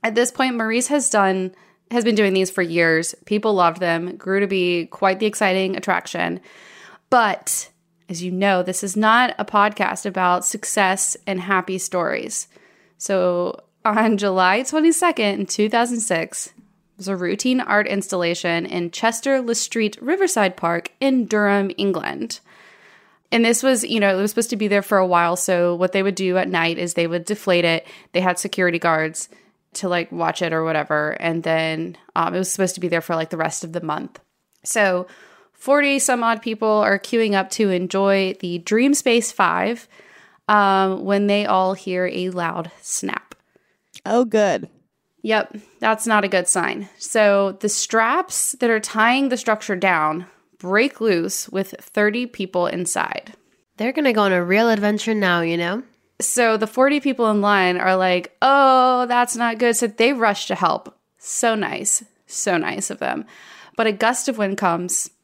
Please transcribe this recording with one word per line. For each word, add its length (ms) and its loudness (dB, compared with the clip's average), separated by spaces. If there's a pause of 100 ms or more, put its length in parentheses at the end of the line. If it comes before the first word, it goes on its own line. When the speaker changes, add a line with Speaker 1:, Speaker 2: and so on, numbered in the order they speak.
Speaker 1:
at 140 -4
this 160 2
point, 240 -2
Maurice 320 -2
has 220 0
done, 420 2 (380)
has 140 0
been 100 2
doing 180 4
these 180 2
for 120 -2
years. 520 0 (120)
People 260 0
loved 280 2
them, 360 -2
grew 240 -2
to 60 0
be 400 -2
quite 340 0
the 60 0
exciting 500 0
attraction. 640 -4 (720)
But 580 0 (420)
as 120 -8
you 80 -6
know, 320 2
this 200 -4
is 140 -6
not 420 4
a 60 -4
podcast 600 0
about 400 0
success 720 -2 (100)
and 140 -4
happy 380 -2
stories. 680 -4 (500)
So 640 -2 (220)
on 340 2
July 460 2
twenty-second 760 2
in 60 -4
two 240 0
thousand 300 0
six, 480 -4
it 40 -20 (460)
was 100 -10
a 80 -2
routine 440 -2
art 260 0
installation 800 -2
in 240 -6
Chester 500 0
Le 140 -2
Street 480 -2
Riverside 540 0
Park 340 -4 (100)
in 240 2
Durham, 540 2
England. 640 -4 (920)
And 120 2
this 180 2
was, 220 2
you 160 0
know, 180 4
it 20 0
was 120 0
supposed 180 -2
to 60 -2
be 100 -2
there 160 2
for 160 2
a 80 4
while. 300 2
So 400 2
what 160 0
they 100 2
would 140 0
do 200 0
at 120 0
night 300 0
is 160 -4
they 120 0
would 180 -4
deflate 400 0
it. 220 0 (240)
They 100 0
had 200 0
security 400 -2
guards 480 -2 (460)
to, 140 -6
like, 220 -2
watch 320 -2
it 100 -2
or 120 0
whatever. 560 -2
And 240 -2
then, 520 -2 (200)
um, 180 -2
it 40 -2
was 120 -2
supposed 240 -2
to 60 -10
be 80 -4
there 120 0
for, 140 -4
like, 160 -4
the 60 -6
rest 260 -4
of 100 -12
the 80 -6
month. 380 -8 (460)
So 420 2 (460)
forty 480 2
some 240 0
odd 180 0
people 260 -2
are 300 2
queuing 360 0
up 160 0
to 200 2
enjoy 720 0
the 180 -6
Dream 360 2
Space 360 2
Five, 560 0 (600)
um, 560 2
when 240 2
they 180 2
all 280 2
hear 380 -4
a 180 -4
loud 420 -6 (100)
snap. 540 -6 (680)
Speaker 2:
Oh, 200 2
good. 440 0 (540)
Speaker 1:
Yep, 340 -2 (220)
that's 280 0
not 180 2
a 40 -2
good 200 0
sign. 400 -4 (100)
So 600 2
the 80 -2
straps 880 0
that 120 2
are 100 2
tying 480 2
the 80 0
structure 400 -2
down 500 0 (320)
break 420 0
loose 480 0
with 320 -6
thirty 460 -2
people 400 -4
inside. 680 -6 (440)
Speaker 3:
They're 160 -4
gonna 200 0
go 100 2
on 100 2
a 120 0
real 240 2
adventure 460 0
now, 260 0
you 160 -2
know? 260 -4 (380)
Speaker 1:
So 380 0
the 80 -2
forty 340 2
people 300 0
in 100 2
line 380 2
are 180 2
like, 460 0
"Oh, 640 6
that's 300 0
not 200 -2
good." 200 2
So 100 0
they 260 2
rush 360 0
to 60 -2
help. 400 -2 (220)
So 380 -2
nice. 500 -4 (220)
So 320 -2
nice 320 -4
of 80 -10
them. 260 -4 (520)
But 100 0
a 60 0
gust 360 -2
of 80 -4
wind 220 -2
comes 520 -2 (140)